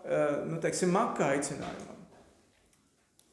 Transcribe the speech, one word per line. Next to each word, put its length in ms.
eh, 420
nu, 140
teiksim, 300
maka 340
aicinājumam. 760